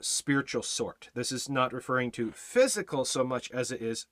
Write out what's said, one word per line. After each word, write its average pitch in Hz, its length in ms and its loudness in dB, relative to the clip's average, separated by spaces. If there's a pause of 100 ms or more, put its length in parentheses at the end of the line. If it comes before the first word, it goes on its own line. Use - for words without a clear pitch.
spiritual 139 640 0
sort. - 500 -4
This 120 200 -2
is 127 180 -6
not 127 240 2
referring 127 380 0
to 113 180 -2
physical 196 760 2
so 131 200 2
much 127 260 -2
as 123 200 -2
it 127 120 -6
is 113 300 -4